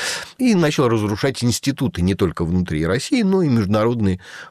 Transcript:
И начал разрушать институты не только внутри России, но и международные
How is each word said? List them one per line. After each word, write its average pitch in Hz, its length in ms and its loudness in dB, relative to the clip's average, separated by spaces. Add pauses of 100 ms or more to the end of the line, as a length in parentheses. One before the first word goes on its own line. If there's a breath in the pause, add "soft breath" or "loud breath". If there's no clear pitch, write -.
(380 loud breath)
И 247 160 2
начал 151 320 2
разрушать 113 560 0
институты 120 600 -2
не 95 120 2
только 87 300 -2
внутри 85 420 0
России, 156 360 0
но 190 200 2
и 160 60 2
международные 107 720 0 (300 loud breath)